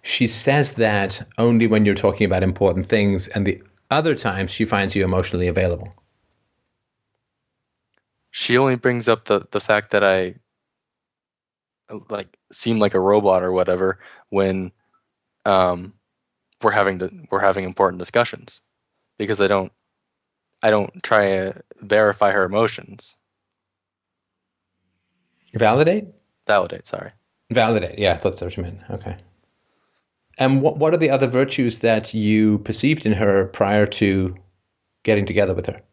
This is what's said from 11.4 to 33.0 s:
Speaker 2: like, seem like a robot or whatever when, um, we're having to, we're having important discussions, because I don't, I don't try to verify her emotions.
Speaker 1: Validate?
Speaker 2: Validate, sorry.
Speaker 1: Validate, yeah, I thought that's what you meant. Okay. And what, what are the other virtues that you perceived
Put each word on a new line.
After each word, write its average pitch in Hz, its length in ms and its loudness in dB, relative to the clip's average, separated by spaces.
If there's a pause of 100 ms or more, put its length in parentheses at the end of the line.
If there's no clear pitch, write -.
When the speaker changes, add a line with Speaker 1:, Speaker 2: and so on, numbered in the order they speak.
Speaker 2:
like, 101 260 -10 (160)
seem 113 260 -2
like 104 160 2
a 95 60 2
robot 98 420 4
or 92 100 -4
whatever 92 460 0 (300)
when, 95 420 -2 (760)
um, 92 480 0 (680)
we're 110 100 4
having 98 280 0
to, 92 100 -6 (200)
we're 98 100 -2
having 98 240 0
important 92 340 -2
discussions, - 640 -6 (580)
because 104 220 -4
I 98 60 4
don't, 95 260 -2 (880)
I 110 80 4
don't 107 320 -2
try 104 260 2
to 95 340 -4 (180)
verify 104 520 2
her 98 120 2
emotions. 101 720 -6 (2500)
Speaker 1:
Validate? 151 540 2 (380)
Speaker 2:
Validate, 98 400 -2
sorry. 98 240 -12 (400)
Speaker 1:
Validate, 110 480 0
yeah, 98 140 2
I 82 40 0
thought 95 160 -2
that's - 100 -12
what 90 140 -10
you 90 60 -8
meant. 87 160 -10 (120)
Okay. 95 260 -10 (1200)
And 135 220 4
what, 151 180 2
what 160 140 2
are 170 60 2
the 156 120 2
other 135 160 2
virtues 127 540 -2
that 110 320 0
you 107 460 2
perceived 131 480 -2